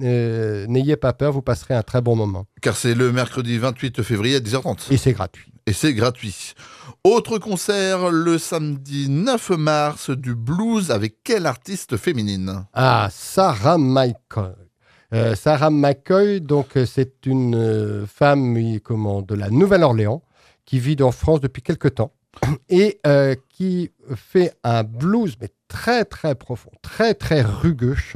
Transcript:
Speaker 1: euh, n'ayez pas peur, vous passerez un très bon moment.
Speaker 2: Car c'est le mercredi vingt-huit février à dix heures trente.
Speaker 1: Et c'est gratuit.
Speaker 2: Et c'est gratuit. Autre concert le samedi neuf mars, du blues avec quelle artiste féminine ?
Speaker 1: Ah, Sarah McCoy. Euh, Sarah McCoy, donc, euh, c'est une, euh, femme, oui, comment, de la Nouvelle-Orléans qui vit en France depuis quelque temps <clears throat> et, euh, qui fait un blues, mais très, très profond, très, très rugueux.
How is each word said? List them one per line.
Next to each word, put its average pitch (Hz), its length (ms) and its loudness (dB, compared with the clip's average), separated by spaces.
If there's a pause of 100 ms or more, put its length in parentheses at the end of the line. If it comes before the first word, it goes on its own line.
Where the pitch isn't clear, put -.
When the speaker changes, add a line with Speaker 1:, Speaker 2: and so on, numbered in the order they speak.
Speaker 1:
euh, 113 640 -2
n'ayez 135 300 0
pas 127 160 0
peur, 143 180 -2
vous 135 120 -2
passerez 123 320 -2
un 113 100 0
très 127 160 -2
bon 117 160 2
moment. 101 300 -2 (160)
Speaker 2:
Car 110 140 0
c'est 120 200 0
le 123 160 2
mercredi 120 460 -2
vingt-huit 123 440 -4
février 113 340 0
à 131 40 0
dix 113 160 -2
heures 131 60 -4
trente. 113 280 -6
Speaker 1:
Et 139 60 4
c'est 127 160 2
gratuit. - 400 -10 (140)
Speaker 2:
Et 107 60 0
c'est 151 220 0
gratuit. 113 600 -4 (500)
Autre 226 340 4
concert 190 720 -2
le 165 280 2
samedi 143 680 -6
neuf 208 420 -2
mars, 151 600 -2
du 127 240 -4
blues 180 560 -2
avec 107 320 -4
quelle 202 240 0
artiste 143 500 -6
féminine ? 98 760 -4
Speaker 1:
Ah, 117 400 2
Sarah 165 680 2
McCoy. 127 720 0 (640)
Euh, 113 220 0
Sarah 151 360 2
McCoy, 185 680 2
donc, 143 360 -2
euh, 127 100 2
c'est - 400 -4
une, 127 300 2
euh, 107 500 0
femme, 139 480 2
oui, 113 260 -2
comment, 104 420 -4
de 101 120 -8
la 101 160 -4
Nouvelle-Orléans 139 720 4 (420)
qui 131 140 -2
vit 139 240 0
en 127 80 4
France 156 300 2
depuis 131 220 -6
quelque 156 260 -2
temps - 240 -2 (280)
<clears throat> 139 280 -2
et, 196 400 4
euh, 139 260 4 (140)
qui 180 420 -4 (240)
fait 175 380 0 (100)
un 117 220 0
blues, 156 560 -2
mais - 80 -10 (180)
très, 233 380 -2
très - 320 -6
profond, - 340 -12 (100)
très, 220 340 0
très 151 280 0
rugueux. 123 540 0 (200)